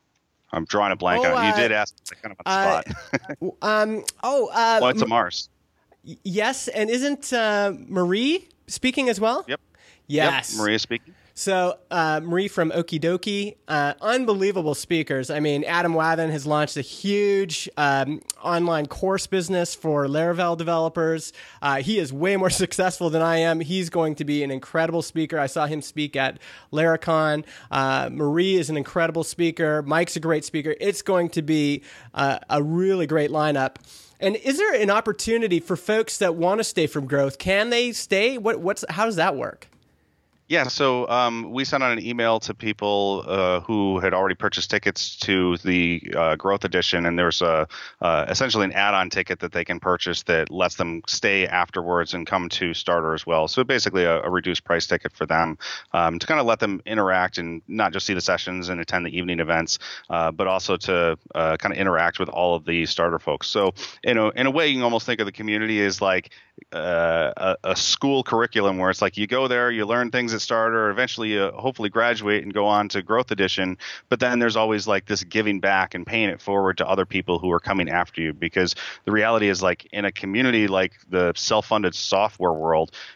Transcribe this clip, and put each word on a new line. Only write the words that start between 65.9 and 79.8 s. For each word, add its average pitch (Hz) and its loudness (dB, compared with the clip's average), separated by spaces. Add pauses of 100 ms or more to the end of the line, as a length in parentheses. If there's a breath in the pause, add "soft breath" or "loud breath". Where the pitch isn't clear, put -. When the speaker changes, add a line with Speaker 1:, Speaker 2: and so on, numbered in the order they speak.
Speaker 1:
like, 95 0 (400 loud breath)
uh, 82 0
a, 95 0
a 90 0
school 139 0
curriculum 110 0
where 92 2
it's 92 2
like 95 0
you 104 -2
go 127 0
there, 120 2
you 110 0
learn 117 0
things 120 0
at 107 -4
Starter, 113 2
eventually 110 -2
you 98 0
hopefully 107 -4
graduate 110 2
and 98 -10
go 104 2
on 104 4
to 101 -4
Growth 113 0
Edition, 92 0 (320 loud breath)
but 120 2
then 123 2
there's 117 2
always, 110 2
like, 98 0
this 98 -2
giving 104 0
back 95 2
and 87 -8
paying 110 0
it 82 -6
forward 98 0
to - 0
other 95 2
people 90 -2
who 90 0
are 85 4
coming 92 0
after 85 -2
you, 80 -2
because 87 -2 (280 loud breath)
the - -2
reality 107 4
is, 92 0
like, 90 0